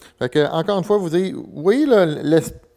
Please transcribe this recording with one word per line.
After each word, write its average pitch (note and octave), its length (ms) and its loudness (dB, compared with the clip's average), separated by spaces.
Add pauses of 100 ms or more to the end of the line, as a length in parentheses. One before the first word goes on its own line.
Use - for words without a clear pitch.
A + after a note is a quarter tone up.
(180)
Fait B2+ 100 -4
que, D3 220 0
encore E3 280 -2
une F3 60 -4
fois, G#3 140 0
vous, E3+ 160 -4
avez, F#3 180 -2
vous - 300 -12
voyez, A#3+ 240 2
là, G#3+ 200 4
l'es-, D3+ 480 0 (220)